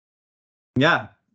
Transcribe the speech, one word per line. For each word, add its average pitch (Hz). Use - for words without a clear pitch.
Ja, 131